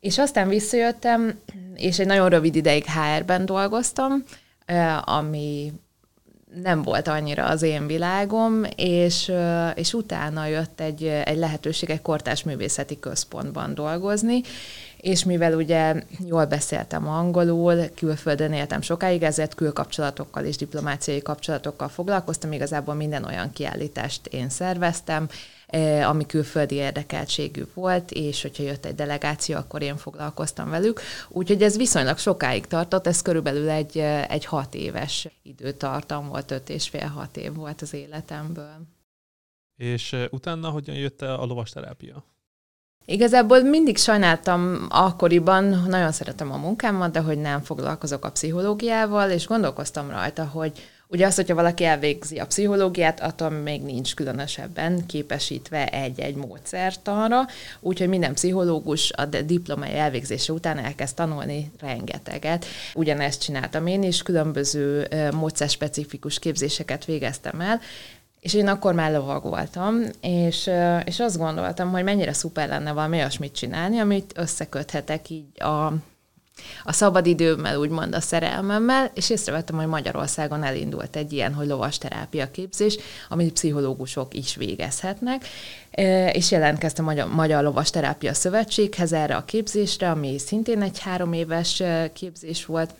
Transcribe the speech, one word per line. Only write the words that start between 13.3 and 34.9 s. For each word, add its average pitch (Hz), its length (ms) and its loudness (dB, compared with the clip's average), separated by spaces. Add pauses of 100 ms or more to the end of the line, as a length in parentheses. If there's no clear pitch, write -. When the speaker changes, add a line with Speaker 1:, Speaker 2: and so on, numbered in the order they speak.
Speaker 1:
dolgozni, 202 680 0 (560)
és 185 280 0
mivel 170 300 4
ugye 160 480 2 (240)
jól 165 180 4
beszéltem 151 640 -2
angolul, 170 840 4
külföldön 156 580 0
éltem 147 280 -2
sokáig, 175 420 2
ezért 151 320 0
külkapcsolatokkal 147 880 -4
és 147 120 -4
diplomáciai 143 680 -4
kapcsolatokkal 147 680 -6
foglalkoztam, 175 640 -2
igazából 147 420 -4
minden 151 300 -4
olyan 95 280 -6
kiállítást - 720 -6
én 127 220 -6
szerveztem, 170 800 -2 (380)
eh, 151 420 2
ami 151 180 2
külföldi 151 480 0
érdekeltségű 143 880 -4 (100)
volt, 180 360 0
és 147 320 -4
hogyha 147 200 -8
jött 139 220 -6
egy 143 100 -6
delegáció, 147 640 -2
akkor 151 260 -6
én 143 140 -4
foglalkoztam 151 760 -8
velük. 196 300 0 (280)
Úgyhogy 185 340 2
ez 208 140 6
viszonylag 165 420 2
sokáig 139 480 0
tartott, 175 400 0
ez 175 160 2
körülbelül 151 460 0
egy, 156 300 -2
eh, 151 300 0
egy - 160 -4
hat 139 300 -4
éves - 540 -6 (140)